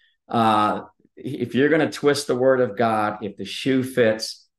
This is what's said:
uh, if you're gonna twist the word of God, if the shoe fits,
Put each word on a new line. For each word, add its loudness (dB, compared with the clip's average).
uh, 2
if -6
you're 4
gonna 2
twist 0
the -2
word 4
of -2
God, 0
if -10
the -12
shoe -2
fits, -2